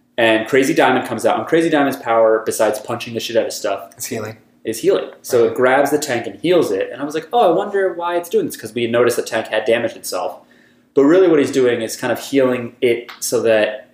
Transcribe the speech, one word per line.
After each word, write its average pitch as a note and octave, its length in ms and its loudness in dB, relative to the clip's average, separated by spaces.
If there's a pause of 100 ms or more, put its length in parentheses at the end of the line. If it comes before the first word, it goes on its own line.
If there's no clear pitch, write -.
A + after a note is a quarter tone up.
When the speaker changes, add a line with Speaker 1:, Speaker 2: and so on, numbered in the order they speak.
(180)
Speaker 1:
and A2 280 2
Crazy C#3 280 2
Diamond C3 340 2
comes A2+ 180 -2
out, G#2+ 120 2
and A2+ 100 -6
Crazy E3 220 2
Diamond's C#3 280 0
power, A2+ 480 2
besides G#2+ 320 0
punching A#2 360 -8
the A2 60 -6
shit A2+ 160 -4
out G#2+ 100 0
of - 60 -8
stuff, - 440 -6
Speaker 2:
It's - 100 -12
healing. A2 300 -10 (280)
Speaker 1:
is C#3+ 160 -6
healing. F3+ 300 0 (120)
So A#2+ 200 2
Speaker 2:
Right. A2+ 80 4
Speaker 1:
it - 60 -6
grabs C3 340 2
the D3+ 80 2
tank A#2+ 280 -4
and G#2 140 -12
heals E3 300 2
it, G2 220 -2
and B2 100 -12
I - 20 -6
was D3 100 -8
like, D#3+ 180 -8
"Oh, G#3 200 4
I E3 40 2
wonder G3 380 -2
why F3 220 -4
it's F3 120 -6
doing G3+ 180 0
this," - 100 -10
'cause - 180 -12
we A#2+ 120 -2
noticed A#2 300 2
the A2 60 -2
tank A2+ 260 -4
had A2 160 -2
damaged A2+ 320 0
itself. - 420 -6 (560)
But C#3 100 6
really F3+ 240 6
what D#3+ 120 4
he's B2+ 100 0
doing B2 320 0
is A2 140 -6
kind B2+ 140 -4
of A2+ 80 -2
healing B2+ 600 0
it A#2+ 300 0 (100)
so A#2 220 -2
that G#2+ 520 0